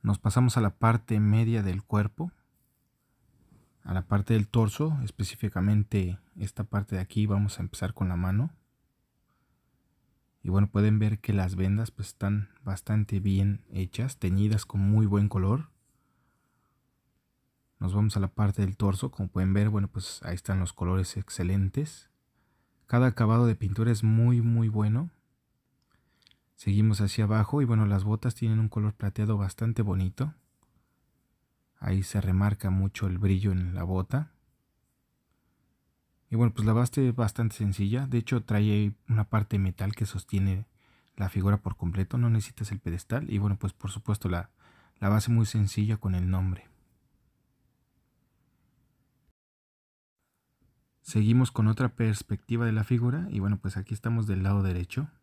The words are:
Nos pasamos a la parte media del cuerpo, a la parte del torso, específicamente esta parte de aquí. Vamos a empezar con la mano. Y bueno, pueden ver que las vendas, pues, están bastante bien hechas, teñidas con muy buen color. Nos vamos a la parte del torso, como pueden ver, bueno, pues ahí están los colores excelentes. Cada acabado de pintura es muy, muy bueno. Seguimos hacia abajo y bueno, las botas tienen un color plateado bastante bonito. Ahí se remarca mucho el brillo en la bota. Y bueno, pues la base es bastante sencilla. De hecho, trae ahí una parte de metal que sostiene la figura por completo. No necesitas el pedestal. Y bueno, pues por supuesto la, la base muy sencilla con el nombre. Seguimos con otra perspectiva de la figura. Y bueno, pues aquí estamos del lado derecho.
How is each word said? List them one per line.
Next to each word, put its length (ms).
Nos 160
pasamos 380
a 60
la 160
parte 420
media 420
del 220
cuerpo, 480
a 100
la 140
parte 260
del 140
torso, 560
específicamente 1160
esta 300
parte 320
de 40
aquí. 240
Vamos 320
a 60
empezar 300
con 160
la 80
mano. 340
Y 60
bueno, 200
pueden 300
ver 200
que 140
las 220
vendas, 360
pues, 180
están 400
bastante 580
bien 500
hechas, 480
teñidas 460
con 160
muy 240
buen 240
color. 420
Nos 140
vamos 240
a 20
la 80
parte 340
del 140
torso, 340
como 200
pueden 240
ver, 160
bueno, 180
pues 360
ahí 120
están 240
los 140
colores 420
excelentes. 920
Cada 200
acabado 380
de 100
pintura 360
es 120
muy, 380
muy 260
bueno. 440
Seguimos 440
hacia 240
abajo 380
y 40
bueno, 200
las 180
botas 320
tienen 240
un 80
color 280
plateado 420
bastante 440
bonito. 520
Ahí 220
se 180
remarca 520
mucho 340
el 140
brillo 320
en 240
la 80
bota. 480
Y 40
bueno, 200
pues 100
la 80
base 340
es 80
bastante 400
sencilla. 520
De 100
hecho, 260
trae 280
ahí 240
una 180
parte 320
de 60
metal 300
que 140
sostiene 580
la 140
figura 280
por 200
completo. 400
No 140
necesitas 400
el 80
pedestal. 520
Y 60
bueno, 220
pues 140
por 180
supuesto 360
la, 220
la 100
base 200
muy 160
sencilla 520
con 180
el 160
nombre. 360
Seguimos 500
con 160
otra 220
perspectiva 760
de 60
la 140
figura. 440
Y 100
bueno, 200
pues 180
aquí 160
estamos 320
del 160
lado 220
derecho. 480